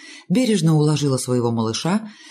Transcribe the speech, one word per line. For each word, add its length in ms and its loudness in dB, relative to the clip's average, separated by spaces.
бережно 460 2
уложила 420 2
своего 340 0
малыша, 600 -2